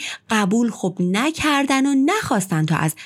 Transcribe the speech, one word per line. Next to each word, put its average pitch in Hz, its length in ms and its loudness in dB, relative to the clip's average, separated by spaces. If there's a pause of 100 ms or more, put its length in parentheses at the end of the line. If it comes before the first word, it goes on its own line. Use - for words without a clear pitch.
(300)
قبول 220 400 2
خب 185 300 -4
نکردن 277 840 0
و 277 80 2 (120)
نخواستن 202 600 0
تا 156 100 0
از 156 180 0 (120)